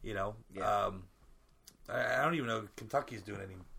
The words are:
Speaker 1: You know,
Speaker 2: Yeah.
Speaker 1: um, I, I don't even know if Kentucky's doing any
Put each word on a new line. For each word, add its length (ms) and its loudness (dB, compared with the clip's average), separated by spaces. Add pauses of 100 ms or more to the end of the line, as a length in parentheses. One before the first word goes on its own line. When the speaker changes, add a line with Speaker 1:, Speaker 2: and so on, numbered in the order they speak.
Speaker 1:
You 120 -4
know, 220 0 (180)
Speaker 2:
Yeah. 320 4
Speaker 1:
um, 180 -2 (840)
I, 300 2
I 40 6
don't 120 4
even 120 2
know 120 2
if 180 -8
Kentucky's 440 -2
doing 200 -6
any 140 -8 (240)